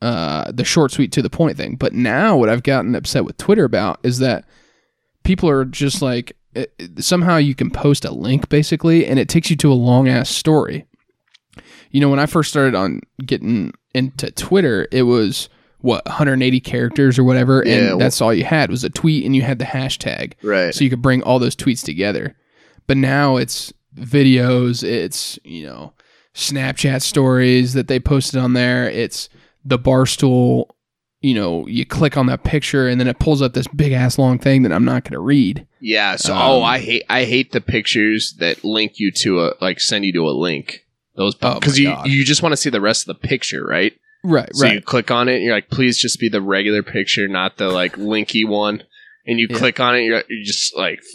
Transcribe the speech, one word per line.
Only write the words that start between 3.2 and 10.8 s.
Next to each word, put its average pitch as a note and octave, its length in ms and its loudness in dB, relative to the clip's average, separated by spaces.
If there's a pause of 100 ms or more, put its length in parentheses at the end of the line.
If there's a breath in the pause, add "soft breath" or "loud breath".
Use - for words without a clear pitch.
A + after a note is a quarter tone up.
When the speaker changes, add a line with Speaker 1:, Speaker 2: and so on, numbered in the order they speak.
Speaker 1:
with - 120 -10
Twitter G3+ 280 2
about G2+ 380 -2
is B2 160 -2
that B2+ 260 -2 (800)
people F#3 260 2
are C3+ 160 2
just C3+ 380 -4
like, B2 320 -4 (180)
it, - 240 -6
it, F2 260 -12
somehow F3 340 2
you D3 180 2
can - 160 -2
post - 340 0
a - 80 -8
link, A#2 360 -2
basically, E3 580 2
and C3 120 2
it - 80 0
takes - 220 0
you E3 80 0
to C#3+ 140 4
a C3 40 4
long-ass B2 540 2
story. - 560 0 (1080 loud breath)